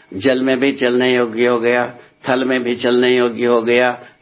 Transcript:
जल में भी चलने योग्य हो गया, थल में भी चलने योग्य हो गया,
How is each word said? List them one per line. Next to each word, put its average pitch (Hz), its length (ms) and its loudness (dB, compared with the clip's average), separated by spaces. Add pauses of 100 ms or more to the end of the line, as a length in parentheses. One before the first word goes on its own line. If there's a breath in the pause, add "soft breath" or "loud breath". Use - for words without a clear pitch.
(140 loud breath)
जल 127 280 0
में 131 180 0
भी 139 120 2
चलने 127 440 0
योग्य 120 300 0
हो 123 140 0
गया, 120 340 -2 (340 loud breath)
थल 131 160 0
में 127 180 -2
भी 120 140 -4
चलने 123 400 2
योग्य 120 300 0
हो 120 160 2
गया, 120 380 0 (220 loud breath)